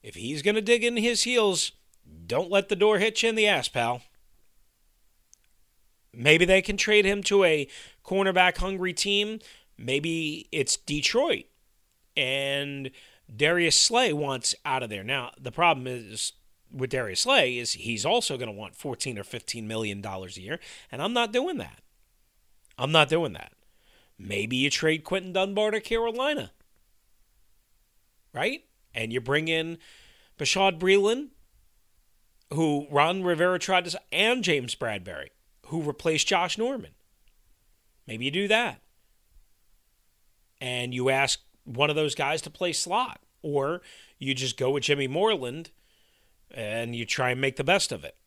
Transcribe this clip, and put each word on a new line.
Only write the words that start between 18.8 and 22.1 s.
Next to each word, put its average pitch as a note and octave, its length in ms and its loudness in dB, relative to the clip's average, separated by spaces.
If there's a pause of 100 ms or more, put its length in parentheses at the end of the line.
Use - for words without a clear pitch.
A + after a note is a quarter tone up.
or G2 60 -10
fifteen A2+ 440 -10
million G#2+ 340 -4
dollars F#2+ 360 -10
a F#2 40 -14
year, B2+ 180 -10 (320)
and C3 100 -8
I'm G#3 120 -2
not A#3 180 0
doing C#4 260 -2
that. - 240 -12 (960)